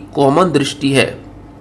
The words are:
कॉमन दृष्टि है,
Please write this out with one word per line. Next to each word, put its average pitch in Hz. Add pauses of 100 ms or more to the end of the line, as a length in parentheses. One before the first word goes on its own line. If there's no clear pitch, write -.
(160)
कॉमन 151
दृष्टि 139
है, 131 (560)